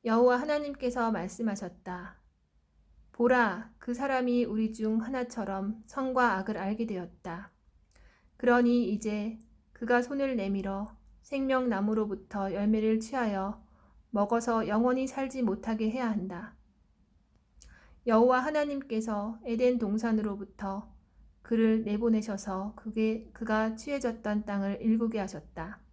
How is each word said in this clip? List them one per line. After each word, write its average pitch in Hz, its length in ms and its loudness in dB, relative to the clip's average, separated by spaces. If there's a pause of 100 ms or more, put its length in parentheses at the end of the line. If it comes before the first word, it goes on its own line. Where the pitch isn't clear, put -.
여호와 247 380 6
하나님께서 277 680 -2
말씀하셨다. 185 1040 -6 (960)
"보라, 233 640 2
그 - 160 -8
사람이 247 520 0
우리 220 280 -2
중 220 280 0
하나처럼 226 840 -4
선과 254 520 0
악을 190 200 -4
알게 214 280 -2
되었다. 180 680 -8 (880)
그러니 240 540 4
이제 208 480 -4 (340)
그가 240 280 2
손을 277 340 -2
내밀어 196 600 -4 (280)
생명나무로부터 214 1300 0
열매를 220 460 2
취하여 214 680 -4 (460)
먹어서 226 560 2
영원히 247 400 2
살지 262 340 -4
못하게 226 480 0
해야 240 200 -2
한다." 190 460 -6 (1500)
여호와 240 340 6
하나님께서 233 1080 -2
에덴 247 320 2
동산으로부터 208 1160 -2 (480)
그를 220 420 2
내보내셔서 208 920 -2
그게, 220 580 -2
그가 220 420 0
취해졌던 226 680 -4
땅을 202 360 -2
일구게 226 380 2
하셨다. 185 640 -10 (120)